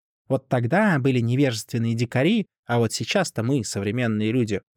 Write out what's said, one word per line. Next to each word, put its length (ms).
вот 200
тогда 520
были 200
невежественные 760
дикари, 500
а 120
вот 160
сейчас-то 480
мы, 220
современные 680
люди, 300